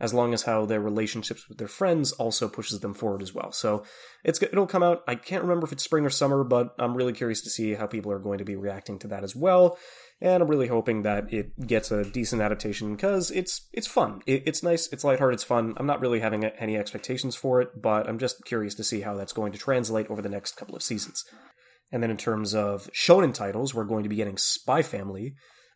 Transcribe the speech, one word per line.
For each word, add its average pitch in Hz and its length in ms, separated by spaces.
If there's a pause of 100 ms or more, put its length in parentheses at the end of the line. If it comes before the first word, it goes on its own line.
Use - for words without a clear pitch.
as - 140
long 120 180
as 113 120
how 110 200
their 107 160
relationships 107 680
with 110 100
their 107 100
friends 165 440
also 113 360
pushes 104 320
them 101 140
forward 101 260
as 92 140
well. - 180
So 104 320 (400)
it's, - 160
it'll 190 260
come 180 160
out, 175 240
I 123 100
can't 185 260
remember 175 240
if 147 60
it's 139 100
spring 156 240
or 143 40
summer, 139 340
but 120 340
I'm 120 180
really 127 160
curious 117 300
to 110 80
see 107 240
how 104 120
people 104 240
are 98 80
going 101 200
to 98 60
be 98 120
reacting 98 440
to 104 80
that 101 160
as 98 120
well. 180 400 (460)
And 180 200
I'm 156 60
really 139 200
hoping 113 340
that 104 280
it 107 360
gets 110 240
a 104 140
decent 113 360
adaptation, 107 560
'cause 190 340
it's, - 440
it's - 140
fun. 107 360
It, 135 220
it's 156 160
nice, 170 300
it's 131 120
lighthearted, 135 300
it's 113 100
fun. 113 320
I'm 135 100
not 143 140
really 120 200
having 110 220
a-, 107 160
any 107 200
expectations 127 580
for 127 240
it, 123 220
but 107 260
I'm 113 100
just 123 280
curious 107 300
to 110 80
see 104 180
how 104 120
that's 98 200
going 104 180
to 101 60
translate 113 500
over 104 140
the 101 80
next 101 220
couple - 220
of - 80
seasons. - 400 (720)
And 123 100
then 113 80
in 110 60
terms 107 360
of 101 400
shonen 175 400
titles, 110 400
we're 113 120
going 107 180
to 104 60
be 104 80
getting 101 220
Spy - 440
Family 101 540 (400)